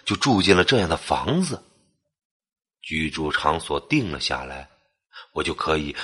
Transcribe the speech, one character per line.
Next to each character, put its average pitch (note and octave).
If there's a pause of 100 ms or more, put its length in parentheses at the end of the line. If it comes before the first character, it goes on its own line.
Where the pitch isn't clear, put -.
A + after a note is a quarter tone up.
就 G#2
住 G2
进 F#2+
了 F2+
这 B2+
样 F#2
的 E2
房 G2
子。 D#3 (1160)
居 D#2+
住 D2+
场 D2+
所 D2
定 B2+
了 C2
下 C2
来， C2+ (640)
我 D#2
就 -
可 -
以 D2